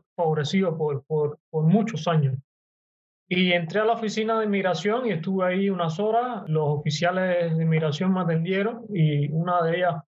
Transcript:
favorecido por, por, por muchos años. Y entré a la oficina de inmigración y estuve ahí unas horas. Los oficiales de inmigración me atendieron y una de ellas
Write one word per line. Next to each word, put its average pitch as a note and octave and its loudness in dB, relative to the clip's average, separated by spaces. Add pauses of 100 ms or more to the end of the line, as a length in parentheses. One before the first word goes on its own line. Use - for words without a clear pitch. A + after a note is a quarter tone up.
(160)
favorecido D#3+ 0
por, D3 -4
por, D3+ -2 (140)
por D#3 -2
muchos G3 2
años. D3 2 (920)
Y F3+ 2
entré F3 0
a G#3+ 2
la A3+ 4
oficina A3 -2
de G#3+ 0
inmigración G3+ 0
y G#3+ 0
estuve F#3 -2
ahí F#3+ 2
unas E3+ -2
horas. A3 0
Los D#3 0
oficiales E3+ 0
de E3 0
inmigración D#3+ 0
me F#3 0
atendieron F#3+ -2
y D3 2
una E3+ 0
de E3 0
ellas F3+ 0 (200)